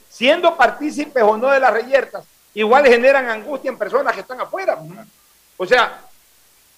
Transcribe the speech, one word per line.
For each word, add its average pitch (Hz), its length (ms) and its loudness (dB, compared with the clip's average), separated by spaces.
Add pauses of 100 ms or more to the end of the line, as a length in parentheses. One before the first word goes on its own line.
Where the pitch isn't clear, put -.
siendo 330 460 0
partícipes 262 680 -2
o 214 140 2
no 254 120 -2
de 277 100 2
las 254 140 2
reyertas, 233 520 -2 (280)
igual 220 320 2
generan 254 440 4
angustia 226 400 -8
en 233 80 -10
personas 220 360 -2
que 196 80 -10
están 254 200 -16
afuera. 349 360 -4 (800)
O 185 80 -6
sea, - 360 0 (760)